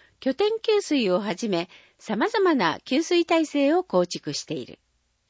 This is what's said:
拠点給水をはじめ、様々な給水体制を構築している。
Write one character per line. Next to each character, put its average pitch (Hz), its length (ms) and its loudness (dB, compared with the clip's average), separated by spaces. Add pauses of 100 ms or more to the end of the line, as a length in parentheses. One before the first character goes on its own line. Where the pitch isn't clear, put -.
(200)
拠 262 140 -2
点 427 260 0
給 415 220 2
水 262 300 0
を 180 80 2
は 202 160 -4
じ 220 140 -6
め、 175 200 -2 (300)
様 233 340 -2
々 370 220 4
な 165 280 0
給 285 200 0
水 349 220 2
体 330 200 2
制 285 280 2
を 359 100 0
構 180 220 0
築 151 280 -10
し - 100 -8
て - 100 -10
い 135 120 -8
る。 - 140 -20 (500)